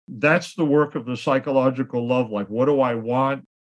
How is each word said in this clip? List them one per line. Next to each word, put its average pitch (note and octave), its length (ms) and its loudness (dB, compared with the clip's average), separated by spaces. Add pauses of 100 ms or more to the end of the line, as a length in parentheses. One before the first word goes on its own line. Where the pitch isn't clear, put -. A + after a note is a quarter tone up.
that's D3 480 0
the E3 100 0
work D3 300 2
of A#2+ 100 -8
the B2 120 -6
psychological C3 920 0
love B2 220 0
life. G2+ 200 -4
What A#2 160 0
do C#3+ 160 2
I B2 140 0
want? B2+ 480 -2 (240)